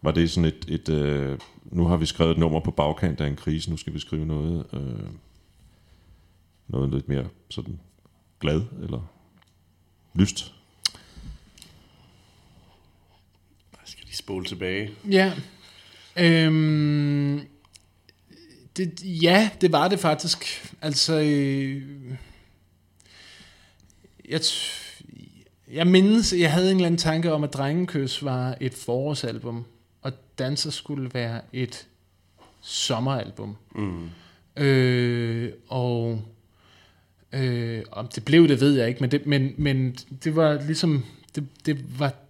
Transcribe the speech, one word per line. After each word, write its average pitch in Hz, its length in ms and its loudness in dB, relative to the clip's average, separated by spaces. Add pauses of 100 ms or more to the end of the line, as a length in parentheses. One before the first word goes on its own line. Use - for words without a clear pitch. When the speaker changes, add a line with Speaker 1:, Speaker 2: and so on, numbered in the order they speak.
Speaker 1:
Var 78 100 2
det 82 200 4
sådan 85 140 2
et, - 220 -2
et, 80 220 -6
øh, 71 500 0 (260)
nu 85 220 0
har 87 100 4
vi 80 80 0
skrevet 82 260 2
et 80 60 2
nummer 80 220 2
på 80 120 -4
bagkant 76 500 0
af 73 60 0
en 71 80 -4
krise, 78 360 -4
nu 78 60 -4
skal - 160 -10
vi 78 60 -6
skrive 78 260 -6
noget, 78 480 -2
øh, 69 80 -8 (1900)
noget 69 260 0
lidt 67 160 -4
mere 69 160 -2 (240)
sådan - 300 -10 (600)
glad 78 220 0 (220)
eller - 280 -10 (1040)
lyst? - 380 0 (3250)
Speaker 2:
Jeg - 140 -20
skal - 200 -20
lige - 120 -12
spole 95 280 -8
tilbage. 95 440 -6 (200)
Speaker 3:
Ja. 190 240 4 (840)
Øhm, 151 1200 4 (1400)
det, 180 260 -4
ja, 180 460 4 (120)
det 180 100 6
var 160 160 4
det 190 120 2
faktisk. - 680 -2 (160)
Altså, 156 380 0
øh, 139 640 0 (2500)
jeg - 100 -2
t-, - 640 -6 (680)
jeg 156 160 2
mindes, 190 460 6
jeg 170 200 4
havde 185 180 4
en 190 60 4
eller 180 80 4
anden 170 120 2
tanke 165 360 0
om, 151 100 0
at 143 100 -4
Drengekys 139 680 -2
var 127 380 -4
et 131 120 -4
forårsalbum, 120 920 -6 (360)
og 135 100 -6 (280)
Danser 139 320 -4
skulle 139 420 -8
være 117 280 -4 (120)
et 127 340 -8 (760)
sommeralbum. 113 920 -4 (200)
Speaker 2:
Mm. 87 340 -6 (540)
Speaker 3:
Øh, 120 880 2 (160)
og, 120 540 -2 (1120)
øh, 120 580 -2
om 117 160 -10
det 110 180 -10
blev 160 220 8
det, 135 140 4
ved 143 160 4
jeg 117 100 2
ikke, 123 140 -4
men 123 100 0
det, 143 140 0
men, 139 320 0
men 131 400 0 (260)
det 156 120 -2
var 151 300 4
ligesom, 156 400 0 (300)
det, 143 120 -6 (180)
det 131 340 -4
var 143 140 0 (160)